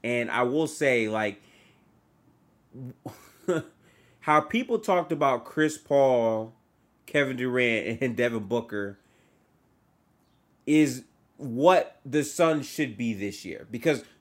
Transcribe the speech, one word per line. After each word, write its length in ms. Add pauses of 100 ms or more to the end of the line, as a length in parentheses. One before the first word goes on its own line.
And 300
I 120
will 240
say, 420
like, 320 (2000)
<laughs> 60 (720)
how 180
people 400
talked 320
about 320
Chris 340
Paul, 760 (520)
Kevin 300
Durant, 680
<laughs> 0
and 140
Devin 300
Booker 520 (1700)
is 380 (340)
what 680
the 180
Suns 420
should 300
be 180
this 300
year. 260
Because 360 (160)